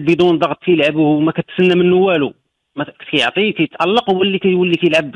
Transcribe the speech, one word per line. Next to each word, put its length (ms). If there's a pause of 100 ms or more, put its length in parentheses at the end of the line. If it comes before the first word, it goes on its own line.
بدون 340
ضغط، 260
تيلعب 300
وما 360
كتسنى 440
منه 200
والو، 380 (420)
ما 80
ت-، 100 (180)
كيعطي، 400
كيتالق، 580
هو 140
اللي 160
كيولي 360
كيلعب 400